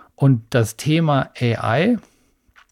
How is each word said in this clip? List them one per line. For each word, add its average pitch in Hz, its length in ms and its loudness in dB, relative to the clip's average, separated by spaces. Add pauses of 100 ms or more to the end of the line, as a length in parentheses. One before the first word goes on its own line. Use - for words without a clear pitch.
(160)
Und 135 360 2
das 117 260 -2
Thema 156 600 -2
A 117 400 -2
I 214 200 0 (760)